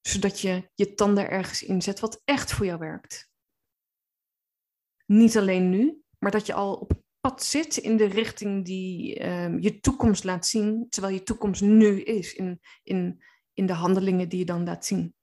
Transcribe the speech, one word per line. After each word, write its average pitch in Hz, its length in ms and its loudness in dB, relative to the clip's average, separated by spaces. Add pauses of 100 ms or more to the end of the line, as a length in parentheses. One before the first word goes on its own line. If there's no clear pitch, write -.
Zodat 196 380 -2
je 185 340 -4
je 196 200 0
tanden 202 360 2
ergens - 320 -6
inzet 190 380 -4
wat - 240 -6
echt - 280 -2
voor 202 140 -2
jou 170 120 -6
werkt. - 520 -12 (1800)
Niet 220 320 8
alleen 185 320 4
nu, 233 320 2 (160)
maar 202 120 0
dat 208 160 0
je - 80 -6
al 196 200 -2
op - 260 -4 (200)
pad 247 220 -4
zit 311 340 -2
in 220 200 0
de 214 80 6
richting 202 600 -2
die, 185 540 -8
ehm, 175 400 -4
je 190 220 -2
toekomst 233 440 2
laat 185 220 -4
zien, 220 420 -2
terwijl 196 260 -4
je 190 80 -6
toekomst 196 400 -4
nu 208 400 6
is 208 320 -6
in, 180 260 -8 (220)
in, 180 400 -4 (300)
in 196 140 -2
de 185 60 0
handelingen 185 560 0
die 180 100 -6
je 180 60 -2
dan 175 200 -4
laat 170 220 -8
zien. 175 360 -4